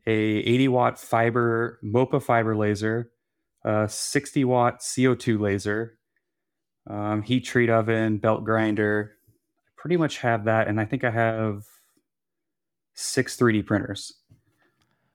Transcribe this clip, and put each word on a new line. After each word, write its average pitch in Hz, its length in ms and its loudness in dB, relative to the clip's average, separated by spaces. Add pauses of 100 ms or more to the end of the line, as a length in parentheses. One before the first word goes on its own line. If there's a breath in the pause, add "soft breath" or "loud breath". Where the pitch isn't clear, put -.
a 113 80 0
eighty 110 540 2
watt 120 320 2
fiber, 117 840 0
mopa 127 380 0
fiber 113 360 2
laser, 107 560 -2 (520)
a 107 240 0
sixty - 560 -6
watt 123 380 0
C - 240 0
O 127 80 4
two 117 240 0
laser, 104 580 -2 (920)
um, 104 340 -4
heat 123 220 -2
treat 117 260 2
oven, 113 480 2
belt 110 240 0
grinder. 107 720 0 (520)
I - 120 -20
pretty 170 200 -2
much 156 220 0
have 117 280 0
that, 110 200 2
and 104 140 -2
I 107 60 -2
think 131 180 -4
I 120 80 0
have 110 520 -2 (1300)
six - 420 -2
three 117 160 4
D 107 100 2
printers. 101 500 -4 (1040)